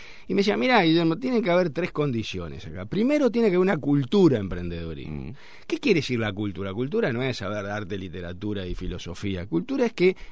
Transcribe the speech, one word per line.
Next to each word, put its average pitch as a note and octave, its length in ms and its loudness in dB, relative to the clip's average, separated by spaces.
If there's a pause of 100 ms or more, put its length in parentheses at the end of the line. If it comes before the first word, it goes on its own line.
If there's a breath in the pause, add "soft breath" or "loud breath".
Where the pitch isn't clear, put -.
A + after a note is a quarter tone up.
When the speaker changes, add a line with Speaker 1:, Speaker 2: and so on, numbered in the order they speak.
(280 loud breath)
Speaker 1:
Y - 60 -4
me F#3+ 80 2
decía, G3+ 140 2
"Mirá, A#3+ 280 4
Guillermo, E3 340 4
tiene B3 240 0
que F3+ 80 0
haber F3 220 4
tres E3+ 200 -2
condiciones G#2+ 760 -4
acá. F2 180 -10
Primero, B3+ 440 2
tiene A3+ 200 4
que F3 80 2
haber F#3 100 4
una F#3+ 100 2
cultura C#3+ 640 6
emprendedoril". E2+ 680 -6
Speaker 2:
Mm. D2 240 -6 (340 loud breath)
Speaker 1:
¿Qué D#4+ 120 -2
quiere G3 200 4
decir B2+ 200 -2
la A2 120 -2
cultura? G2 420 -4
Cultura D3 380 -2
no A#2+ 120 -2
es C3 140 -2
saber G2 280 -4
arte, G2+ 320 -6
literatura F#2 680 -6
y F2 100 -4
filosofía. F2 720 -6
Cultura A#3 400 0
es - 60 -4
que F#3 220 4 (160 loud breath)